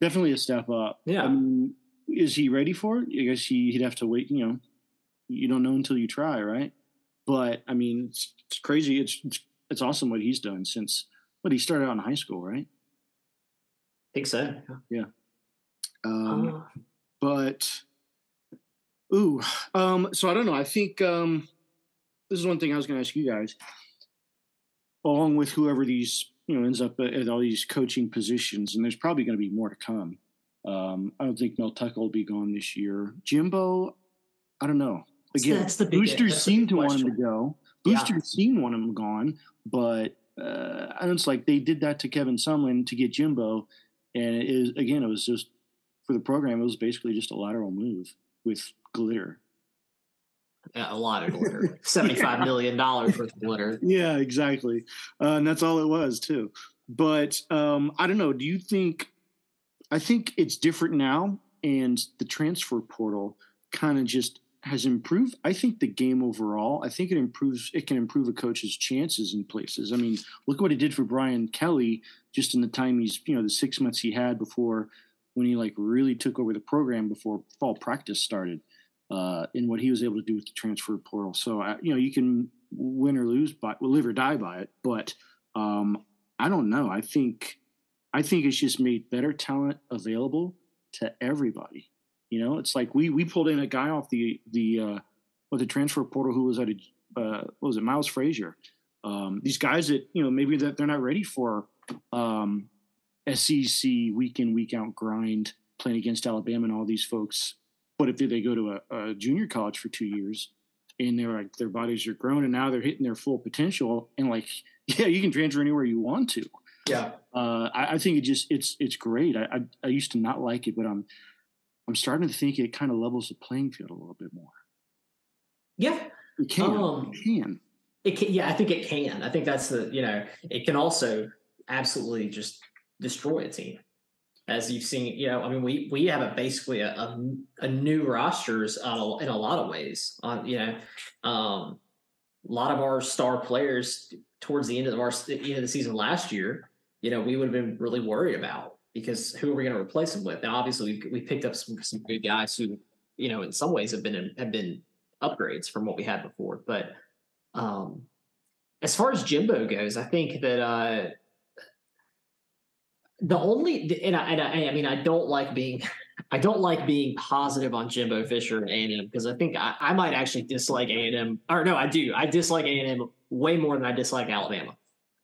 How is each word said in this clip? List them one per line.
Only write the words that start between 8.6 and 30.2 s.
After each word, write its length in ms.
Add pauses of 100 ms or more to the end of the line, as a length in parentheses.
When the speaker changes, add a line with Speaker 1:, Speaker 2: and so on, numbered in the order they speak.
Speaker 1:
crazy. 400
It's, 240
it's, 160 (300)
it's 120
awesome 280
what 100
he's 180
done 260
since, 420 (340)
what, 120
he 60
started 280
out 60
in 60
high 160
school, 280
right? 260 (1400)
Speaker 2:
Think 160
so, 260 (140)
yeah. 80 (140)
Speaker 1:
Yeah. 140 (1000)
Um, 440
Speaker 2:
Uh. 320 (400)
Speaker 1:
but, 640 (1300)
ooh, 260 (340)
um, 380
so 180
I 40
don't 120
know. 80
I 100
think, 360
um, 480 (800)
this 100
is 80
one 120
thing 140
I 40
was 100
gonna 140
ask 160
you 140
guys. 260 (1500)
Along 320
with 140
whoever 340
these, 460 (160)
you 120
know, 80
ends 160
up 180
at, 140
at 140
all 120
these 240
coaching 460
positions, 640
and 100
there's 120
probably 280
gonna 140
be 120
more 200
to 60
come. 420 (480)